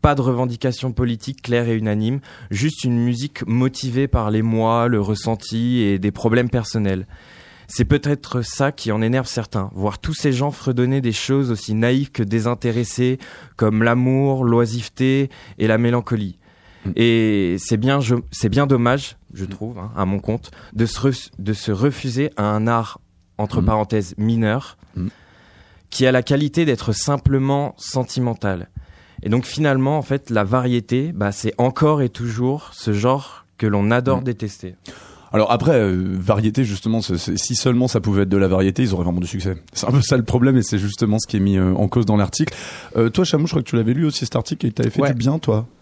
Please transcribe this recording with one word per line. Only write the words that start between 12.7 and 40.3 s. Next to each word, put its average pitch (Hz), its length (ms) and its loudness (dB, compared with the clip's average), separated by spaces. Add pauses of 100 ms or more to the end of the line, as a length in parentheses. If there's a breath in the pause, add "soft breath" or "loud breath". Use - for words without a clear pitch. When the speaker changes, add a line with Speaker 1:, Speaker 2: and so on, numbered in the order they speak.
Speaker 1:
comme 110 260 2
l'amour, 131 640 2
l'oisiveté 120 840 0 (280 loud breath)
et 107 100 0
la 113 100 4
mélancolie. 117 580 0 (480 soft breath)
Speaker 2:
Mm. 95 120 -4
Speaker 1:
Et 110 640 2
c'est 113 200 0
bien, 135 220 2
je, 120 160 2 (140)
c'est - 200 -2
bien 139 160 2
dommage, 131 500 2 (180)
je 95 100 -8
Speaker 2:
Mm. 90 40 -10
Speaker 1:
trouve, 107 300 -10
hein, 107 180 -10
à 95 100 0
mon 98 120 0
compte, 110 320 -6 (220 loud breath)
de 113 140 2
se - 120 -6
ref-, 131 400 -2
de 98 140 -4
se - 180 -4
refuser 131 680 -2
à 104 60 0
un 107 220 0
art, 117 320 -2 (400)
entre 104 220 -2
Speaker 2:
Mm. - 60 2
Speaker 1:
parenthèses, 107 520 0
mineur, 113 600 0 (180)
Speaker 2:
Mm. 90 120 -4 (840 loud breath)
Speaker 1:
qui - 160 0
a 131 40 6
la 127 120 4
qualité 147 420 0
d'être 123 280 0
simplement 139 840 0
sentimental. 117 960 -4 (520 loud breath)
Et - 60 -4
donc 123 160 2
finalement, 139 540 0
en 139 40 -2
fait, - 280 -4
la 110 120 2
variété, 123 680 0
bah, 101 200 -2
c'est 107 260 -4
encore 147 440 2
et 123 60 0
toujours 120 640 -4
ce - 220 -4
genre 127 500 -2 (140)
que 110 100 0
l'on 101 240 2
adore 127 300 0
Speaker 2:
Mm. - 20 -8
Speaker 1:
détester. 101 500 -8 (580 loud breath)
Speaker 2:
Alors 104 200 2
après, 127 220 2
euh, 95 440 2
variété, 107 460 2
justement, 110 380 -2
c'est, - 160 -2
c'est, - 200 -4
si - 160 -4
seulement 123 340 2
ça 113 120 2
pouvait 101 220 2
être 95 80 2
de 98 80 4
la 95 100 4
variété, 95 340 2
ils 101 120 2
auraient 90 100 0
vraiment 87 160 0
du 87 80 -4
succès. 95 260 -4 (200)
C'est - 120 -4
un 131 60 0
peu 135 80 6
ça 131 160 2
le 117 80 2
problème 127 320 4